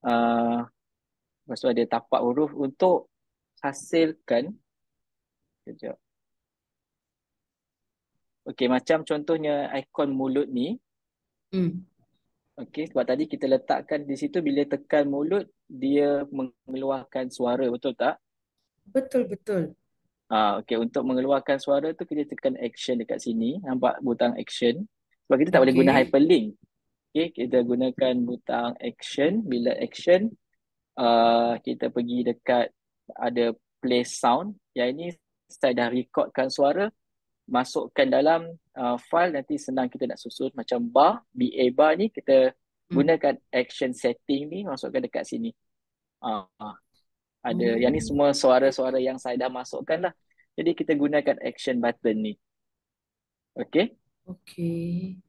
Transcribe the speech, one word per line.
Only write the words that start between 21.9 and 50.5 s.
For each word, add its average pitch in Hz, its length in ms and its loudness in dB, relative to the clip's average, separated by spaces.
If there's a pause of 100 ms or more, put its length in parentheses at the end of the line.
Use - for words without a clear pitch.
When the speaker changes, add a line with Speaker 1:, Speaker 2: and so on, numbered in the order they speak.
Speaker 1:
tu 170 100 -10
kita 147 220 -4
tekan 131 320 -4
action 123 400 -4
dekat - 240 -6
sini. 117 400 -2
Nampak 131 400 -2
butang 120 340 0
action? 123 540 -2 (380)
Sebab 135 100 4
kita 156 160 2
tak 135 80 8
boleh 131 140 6
Speaker 2:
Okey. 131 100 6
Speaker 1:
guna 135 80 6
hyperlink. 139 540 4 (680)
Okey, 165 180 0
kita 123 300 -2
gunakan 127 520 0 (120)
butang 120 460 -4 (100)
action. 139 500 -2 (140)
Bila 123 320 0
action, - 560 0 (640)
ah, 117 640 4
kita 120 320 -4
pergi 120 320 -2
dekat 120 480 0 (420)
ada 120 380 0 (260)
play 123 220 2
sound. 147 560 0 (160)
Yang 123 180 0
ini 156 140 -8 (400)
saya - 320 0
dah 120 100 2
recordkan 127 600 -2
suara, 147 400 2 (640)
masukkan 131 560 0
dalam, 156 400 2 (240)
ah, 123 240 -2
file, 170 400 0
nanti 143 240 -4
senang 131 320 -2
kita - 160 -6
nak - 120 -8
susun. 131 360 -8
Macam 120 240 -4
bar, 120 400 4 (160)
B 127 240 0
A 127 120 4
bar 156 280 4
ni 214 80 0
kita 131 480 4 (320)
Speaker 2:
Hmm. 135 160 2
Speaker 1:
gunakan 151 320 2 (160)
action 127 400 -2
setting 139 560 -2
ni, 180 160 -10
masukkan 135 400 -6
dekat - 240 -6
sini. - 240 -6 (720)
Ah, 107 320 -6
ah. 104 200 -14 (680)
Ada, 117 340 0
Speaker 2:
Hmm. 117 60 0
Speaker 1:
yang 123 100 4
ni 151 80 0
semua 143 320 2
suara-suara 131 720 4
yang 131 160 -2
saya 123 180 -6
dah 127 140 -2
masukkan 127 500 -6
lah. 175 140 -4 (400)